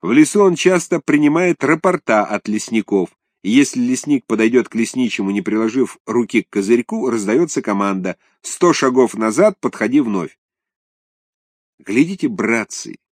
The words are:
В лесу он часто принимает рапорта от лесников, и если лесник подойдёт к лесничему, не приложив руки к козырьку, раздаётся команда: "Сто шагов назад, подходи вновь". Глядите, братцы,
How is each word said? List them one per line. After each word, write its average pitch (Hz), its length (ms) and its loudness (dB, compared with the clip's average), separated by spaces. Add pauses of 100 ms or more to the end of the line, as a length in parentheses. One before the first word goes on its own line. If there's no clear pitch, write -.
В 90 100 -2
лесу 156 300 4
он 185 120 4
часто 180 460 0
принимает 151 640 2
рапорта 131 600 0
от 104 220 -6
лесников, 104 680 -2 (260)
и 92 60 -6
если 131 320 2
лесник 127 460 -2
подойдёт 110 420 2
к - 60 -20
лесничему, 110 560 -4
не 101 100 0
приложив 110 640 -2
руки 113 380 -2
к - 80 -14
козырьку, 120 580 0
раздаётся 117 540 0
команда: 98 560 -2 (240)
"Сто 175 320 0
шагов 127 400 2
назад, 113 440 0
подходи 123 440 -2
вновь". 98 340 -4 (1500)
Глядите, 147 440 0
братцы, 110 680 -6 (160)